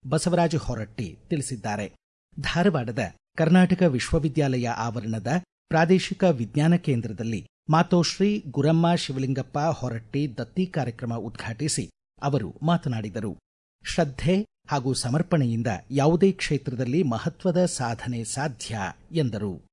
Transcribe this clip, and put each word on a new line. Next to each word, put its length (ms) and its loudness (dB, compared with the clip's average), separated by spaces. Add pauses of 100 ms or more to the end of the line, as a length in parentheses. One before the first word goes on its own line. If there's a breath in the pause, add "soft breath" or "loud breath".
ಬಸವರಾಜ 460 2
ಹೊರಟ್ಟಿ 600 -6 (120)
ತಿಳಿಸಿದ್ದಾರೆ. 640 -4 (460)
ಧಾರವಾಡದ 600 0 (380)
ಕರ್ನಾಟಕ 440 6
ವಿಶ್ವವಿದ್ಯಾಲಯ 840 2
ಆವರಣದ 600 -4 (400)
ಪ್ರಾದೇಶಿಕ 560 2
ವಿಜ್ಞಾನ 520 4
ಕೇಂದ್ರದಲ್ಲಿ 720 -2 (220)
ಮಾತೋಶ್ರೀ 800 2
ಗುರಮ್ಮ 480 4
ಶಿವಲಿಂಗಪ್ಪ 640 -4
ಹೊರಟ್ಟಿ 760 -4
ದತ್ತಿ 280 -4
ಕಾರ್ಯಕ್ರಮ 480 -4
ಉದ್ಘಾಟಿಸಿ 760 -6 (320)
ಅವರು 400 -2
ಮಾತನಾಡಿದರು. 800 -2 (440)
ಶ್ರದ್ಧೆ 600 0 (220)
ಹಾಗೂ 260 -2
ಸಮರ್ಪಣೆಯಿಂದ 760 0 (240)
ಯಾವುದೇ 400 4
ಕ್ಷೇತ್ರದಲ್ಲಿ 720 -2
ಮಹತ್ವದ 600 0
ಸಾಧನೆ 580 -4
ಸಾಧ್ಯ 560 -6 (320)
ಎಂದರು. 600 -2